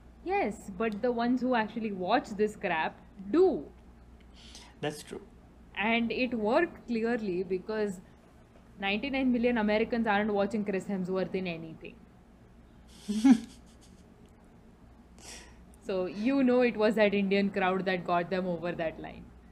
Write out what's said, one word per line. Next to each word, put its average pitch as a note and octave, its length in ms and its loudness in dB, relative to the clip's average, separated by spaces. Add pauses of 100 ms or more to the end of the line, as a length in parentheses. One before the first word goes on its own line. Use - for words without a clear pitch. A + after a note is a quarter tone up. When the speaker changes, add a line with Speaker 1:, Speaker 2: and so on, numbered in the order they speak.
(240)
Speaker 1:
Yes, E4 540 -4
but G#3 240 -2
the B3 100 0
ones A#3+ 300 0
who B3+ 120 2
actually A3 380 -2
watch G3 380 0
this G#3 260 0
crap E3 400 -2 (340)
do. D4 360 4 (1120)
Speaker 2:
That's D3 220 -6
true. - 180 -12 (560)
Speaker 1:
And A3+ 340 0
it B3 240 -2
worked A#3+ 540 0
clearly A3 560 -2
because F#3+ 560 -4 (800)
ninety-nine A3+ 500 0
million A#3+ 280 2
Americans A3 480 2
aren't G#3 260 2
watching G3+ 320 0
Chris F#3+ 220 -4
Hemsworth F#3 480 -2
in F#3 120 -2
anything. D#3+ 480 -10 (1120)
Speaker 2:
<laughs> A3 380 6 (2500)
Speaker 1:
So, F#3 220 -2
you B3+ 380 2
know, B3 160 6
it A#3+ 160 2
was G#3+ 180 4
that G#3 180 4
Indian G3+ 380 2
crowd F#3 360 0
that F#3 200 -2
got F3 240 0
them F#3 160 -2
over F3 240 -4
that D#3+ 320 -6
line. - 220 -14 (280)